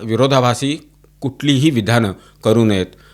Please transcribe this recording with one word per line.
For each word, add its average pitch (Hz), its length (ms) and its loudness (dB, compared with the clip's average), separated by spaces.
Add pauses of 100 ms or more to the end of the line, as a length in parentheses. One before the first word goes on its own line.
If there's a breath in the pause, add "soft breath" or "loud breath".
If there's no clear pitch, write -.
विरोधाभासी 127 840 -2 (320)
कुठलीही 139 480 0
विधानं 113 420 0 (320 soft breath)
करू 113 220 2
नयेत, 98 200 0 (280 soft breath)